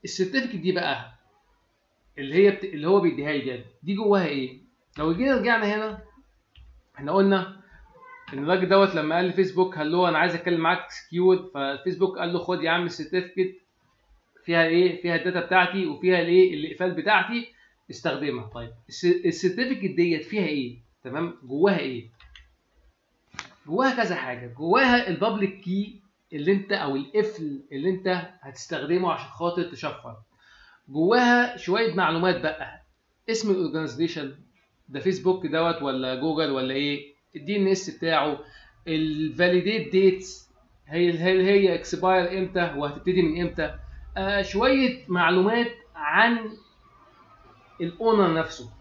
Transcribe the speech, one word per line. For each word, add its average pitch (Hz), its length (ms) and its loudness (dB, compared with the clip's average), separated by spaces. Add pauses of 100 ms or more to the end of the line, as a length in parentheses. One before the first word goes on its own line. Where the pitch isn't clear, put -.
السيرتيفيكت 233 520 -4
دي 175 160 -2
بقى 143 420 -4 (1040)
اللي 143 180 -8
هي 196 160 8
بت-، 196 120 -8
اللي 156 240 -6
هو 196 120 6
بيديها 147 320 0
لي 139 100 -2
ديت، 123 240 -8 (180)
دي 185 120 -4
جواها 202 300 2
ايه؟ 135 360 -6 (380)
لو 160 140 0
جينا 262 240 0
رجعنا 226 380 0
هنا 214 280 -6 (920)
احنا 143 160 -8
قلنا 196 500 2 (720)
ان 139 100 -6
الراجل 180 260 2
دوت 196 260 6
لما 156 200 0
قال 180 100 2
لفيسبوك 180 520 0
هلو 170 300 0
انا 170 100 0
عايز 170 180 2
اتكلم 170 240 -2
معاك 170 320 0
سكيور، 180 600 0
فالفيسبوك 160 640 -2
قال 175 160 -4
له 170 60 -2
خد 170 240 -4
يا 165 80 0
عم 175 140 0
السيرتيفيكت 180 760 -4 (840)
فيها 165 200 2
ايه؟ 170 360 2
فيها 170 140 0
الداتا 170 300 -2
بتاعتي 185 400 2
وفيها 175 360 2
الايه؟ 175 320 6
الاقفال 165 380 -6
بتاعتي 202 640 -2 (380)
استخدمها. 131 560 -6
طيب 117 240 -14 (180)
الس-، 180 360 0
السيرتيفيكت 180 720 -2
ديت 165 300 0
فيها 208 200 -2
ايه؟ 131 340 -4 (240)
تمام؟ 160 400 -8
جواها 156 360 2
ايه؟ 127 300 -6 (1600)
جواها 247 360 0
كذا 175 120 -2
حاجه، 120 420 -10
جواها 240 500 4
البابليك 196 540 -2
كي 202 400 -4 (320)
اللي 151 180 0
انت 196 200 0
او 151 240 -2
القفل 151 760 -4
اللي 143 180 -2
انت 190 180 -4 (340)
هتستخدمه 156 680 -4
عشان - 180 -6
خاطر 175 340 -4
تشفر. 123 540 -10 (720)
جواها 240 680 4
شويه 208 360 0
معلومات 170 480 2
بقى، - 400 -6 (480)
اسم 220 220 0
الاورجانيزيشن 156 840 -4 (540)
ده 135 100 -10
فيسبوك 185 460 0
دوت 165 360 0
ولا 131 340 -4
جوجل 151 360 -2
ولا 131 220 -2
ايه؟ 143 400 -4 (220)
الدي 156 220 -4
ان 190 100 2
اس 185 300 -2
بتاعه، 151 420 0 (480)
الفاليديت 160 1040 0
ديتس - 580 2 (380)
هي، 165 320 0
هي، 185 240 4
هي 196 320 4
اكسباير 180 600 0
امتى 175 400 -2
وهتبتدي 147 440 0
من 165 200 2
امتى؟ 160 340 -4 (420)
آه 196 240 -2
شويه 247 680 2
معلومات 185 640 2 (240)
عن 214 540 2 (1300)
الاونر 196 520 2
نفسه. 160 480 -6